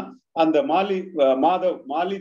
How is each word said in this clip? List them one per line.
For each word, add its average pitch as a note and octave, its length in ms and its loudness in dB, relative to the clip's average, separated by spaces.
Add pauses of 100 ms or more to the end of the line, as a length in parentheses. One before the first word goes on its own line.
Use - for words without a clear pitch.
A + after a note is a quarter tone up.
(340)
அந்த D#3+ 300 2
மாலி, F#3+ 340 0 (220)
அஹ், C3+ 180 4
மாதவ், F3 400 0 (100)
மாலி F3+ 340 -4